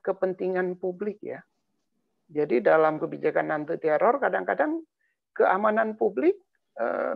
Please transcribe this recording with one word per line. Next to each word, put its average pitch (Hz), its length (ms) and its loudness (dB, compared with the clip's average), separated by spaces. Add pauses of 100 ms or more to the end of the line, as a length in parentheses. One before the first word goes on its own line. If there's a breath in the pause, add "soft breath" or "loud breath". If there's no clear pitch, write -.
kepentingan 185 760 -2
publik 190 420 -6
ya. - 220 -10 (800)
Jadi 147 320 0
dalam 156 400 4
kebijakan 156 560 -2
anti 151 240 -4
teror 160 400 2
kadang-kadang 208 640 -2 (540)
keamanan 214 580 2
publik, 233 400 2 (460)
eh, - 360 -2